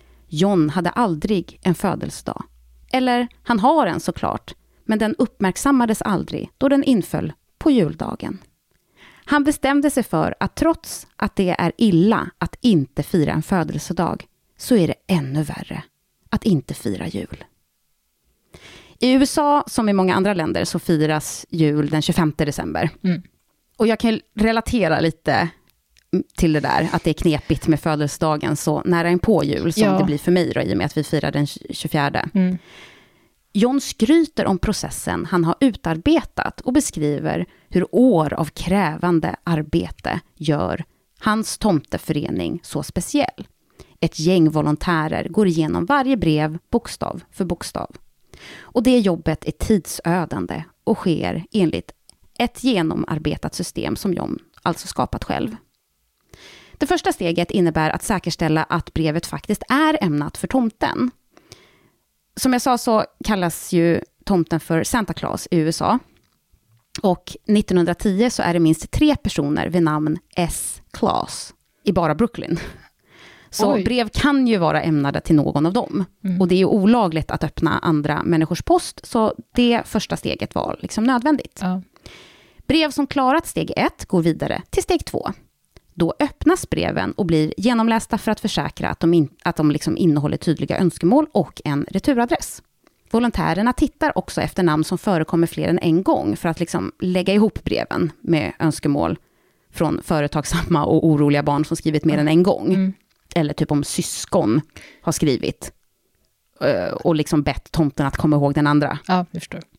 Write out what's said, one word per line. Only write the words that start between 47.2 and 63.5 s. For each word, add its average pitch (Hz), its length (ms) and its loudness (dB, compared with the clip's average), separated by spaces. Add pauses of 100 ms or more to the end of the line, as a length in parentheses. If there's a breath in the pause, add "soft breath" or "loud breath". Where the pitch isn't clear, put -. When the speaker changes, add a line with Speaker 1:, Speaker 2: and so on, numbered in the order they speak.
Speaker 1:
för 190 140 -4
bokstav. - 500 -8 (640 loud breath)
Och - 260 -2
det 247 160 6
jobbet 170 480 0
är 156 40 -4
tidsödande - 1120 -2 (200)
och - 140 0
sker 160 540 -2
enligt 175 400 0 (480)
ett 233 240 -4
genomarbetat 160 920 -2
system - 400 -6
som 190 180 -2
John - 260 -6 (240)
alltså - 240 -4
skapat - 360 -6
själv. 220 320 -4 (1200 loud breath)
Det 285 100 -2
första 349 260 0
steget 175 380 -2
innebär 165 380 2
att - 140 -6
säkerställa 160 600 -2
att - 300 -6
brevet 160 320 -2
faktiskt - 440 -6
är 311 340 2
ämnat 147 340 -2
för 180 100 -8
tomten. 247 640 -2 (1200 soft breath)
Som 262 180 0
jag 247 80 0
sa 247 160 2
så 220 280 2 (200)
kallas 185 480 -2